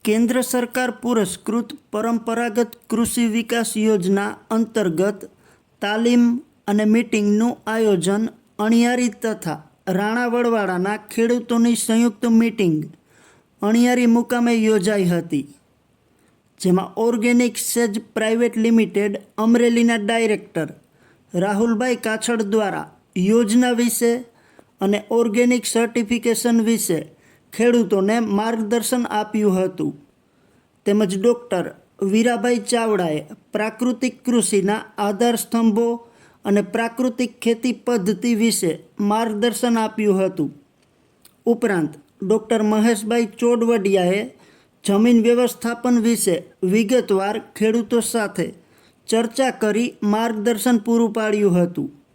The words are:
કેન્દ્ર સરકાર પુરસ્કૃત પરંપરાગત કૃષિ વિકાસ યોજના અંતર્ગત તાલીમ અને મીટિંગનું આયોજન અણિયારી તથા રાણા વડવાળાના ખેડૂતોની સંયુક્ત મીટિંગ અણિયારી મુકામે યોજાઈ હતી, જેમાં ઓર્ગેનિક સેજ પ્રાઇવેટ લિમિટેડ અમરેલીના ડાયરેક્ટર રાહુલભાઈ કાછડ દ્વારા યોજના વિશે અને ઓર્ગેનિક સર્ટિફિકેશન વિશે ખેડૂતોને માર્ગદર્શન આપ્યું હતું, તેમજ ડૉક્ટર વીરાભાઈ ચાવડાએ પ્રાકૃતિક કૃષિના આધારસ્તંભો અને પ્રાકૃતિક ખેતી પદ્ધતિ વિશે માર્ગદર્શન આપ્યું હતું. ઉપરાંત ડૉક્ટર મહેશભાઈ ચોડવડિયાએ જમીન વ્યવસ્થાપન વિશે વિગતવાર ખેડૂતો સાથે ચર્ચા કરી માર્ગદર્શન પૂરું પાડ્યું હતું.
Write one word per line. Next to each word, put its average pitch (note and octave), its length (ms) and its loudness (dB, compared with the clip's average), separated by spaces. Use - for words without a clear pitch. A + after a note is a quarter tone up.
કેન્દ્ર A#3+ 320 2
સરકાર B3 480 -2
પુરસ્કૃત A#3 680 -2
પરંપરાગત A3+ 760 -2
કૃષિ A#3 360 0
વિકાસ A3+ 500 -2
યોજના G#3 600 0
અંતર્ગત G#3 720 -2
તાલીમ A#3 440 2
અને G#3 180 0
મીટિંગનું G#3+ 840 0
આયોજન G#3+ 580 0
અણિયારી A#3+ 520 2
તથા G#3+ 340 -4
રાણા A3 440 -2
વડવાળાના G#3 640 0
ખેડૂતોની A#3 640 2
સંયુક્ત A#3 500 0
મીટિંગ G#3 420 2
અણિયારી A#3+ 440 2
મુકામે A#3 480 2
યોજાઈ G#3+ 580 2
હતી, E3+ 320 -4
જેમાં F3 340 0
ઓર્ગેનિક A#3+ 600 0
સેજ A3+ 440 -4
પ્રાઇવેટ A3+ 420 0
લિમિટેડ G#3 640 0
અમરેલીના A#3 600 2
ડાયરેક્ટર G#3+ 680 -4
રાહુલભાઈ A3+ 640 0
કાછડ A3 340 -2
દ્વારા G3 500 -2
યોજના A3+ 560 2
વિશે A#3 400 0
અને G3+ 300 0
ઓર્ગેનિક A#3 540 2
સર્ટિફિકેશન A#3 1000 0
વિશે G#3 380 0
ખેડૂતોને G#3+ 640 2
માર્ગદર્શન A3+ 840 -2
આપ્યું G#3 540 0
હતું, D#3+ 340 -4
તેમજ G3+ 360 2
ડૉક્ટર A#3 440 0
વીરાભાઈ A#3 480 0
ચાવડાએ G#3 520 -2
પ્રાકૃતિક A#3 720 -4
કૃષિના G#3+ 580 0
આધારસ્તંભો A3+ 800 0
અને G3+ 180 2
પ્રાકૃતિક A#3 720 -4
ખેતી A#3 280 0
પદ્ધતિ A3 640 -2
વિશે G#3 360 0
માર્ગદર્શન A3+ 840 0
આપ્યું G#3 380 0
હતું. F#3 300 -4
ઉપરાંત G3+ 520 0
ડૉક્ટર A3 340 0
મહેશભાઈ A3 680 0
ચોડવડિયાએ G#3 840 2
જમીન A3 420 4
વ્યવસ્થાપન A#3+ 800 0
વિશે G3+ 300 0
વિગતવાર G#3 800 0
ખેડૂતો A3+ 420 0
સાથે A3+ 480 -4
ચર્ચા A#3 420 0
કરી A3 400 -2
માર્ગદર્શન A3 760 0
પૂરું A#3 340 0
પાડ્યું G#3 480 2
હતું. F3 300 -2